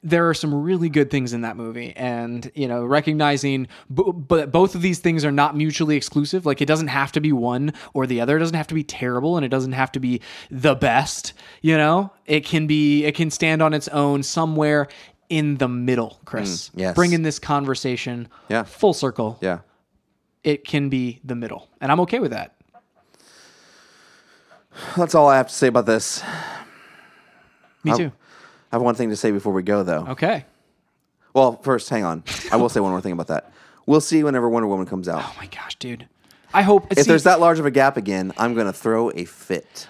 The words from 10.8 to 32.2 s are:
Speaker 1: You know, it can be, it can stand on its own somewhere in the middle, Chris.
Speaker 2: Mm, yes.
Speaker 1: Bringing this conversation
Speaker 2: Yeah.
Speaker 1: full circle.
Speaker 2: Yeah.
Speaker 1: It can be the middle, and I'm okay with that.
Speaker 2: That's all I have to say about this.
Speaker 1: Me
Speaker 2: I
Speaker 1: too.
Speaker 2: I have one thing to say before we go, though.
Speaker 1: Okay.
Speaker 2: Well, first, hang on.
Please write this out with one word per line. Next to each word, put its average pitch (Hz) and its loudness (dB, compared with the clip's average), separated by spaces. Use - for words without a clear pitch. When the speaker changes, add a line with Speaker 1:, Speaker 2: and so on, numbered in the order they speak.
Speaker 1:
You 160 2
know, 165 2
it 151 0
can 156 0
be, 147 2
it 151 0
can 160 -2
stand 160 0
on 156 4
its 143 -4
own 143 0
somewhere 151 0
in 151 0
the 131 0
middle, 123 -2
Chris. 98 -8
Speaker 2:
Mm, 90 -12
yes. 92 -2
Speaker 1:
Bringing 175 4
this 156 -4
conversation 127 -4
Speaker 2:
Yeah. 110 0
Speaker 1:
full 185 2
circle. 113 -4
Speaker 2:
Yeah. 90 -2
Speaker 1:
It 147 -2
can 143 -2
be 127 -4
the 127 -8
middle, 117 -10
and 135 2
I'm 165 4
okay 233 -2
with 165 -2
that. 104 -10
Speaker 2:
That's 170 0
all 151 8
I 139 8
have 131 2
to - -12
say 139 2
about 120 2
this. 113 0
Speaker 1:
Me 156 2
Speaker 2:
I 117 2
Speaker 1:
too. 156 -2
Speaker 2:
I 117 -2
have 117 2
one 120 2
thing 113 -2
to 107 -4
say 110 0
before 101 -2
we 92 0
go, 101 0
though. 85 -2
Speaker 1:
Okay. 156 -2
Speaker 2:
Well, 127 4
first, 123 0
hang 110 -2
on. 82 -4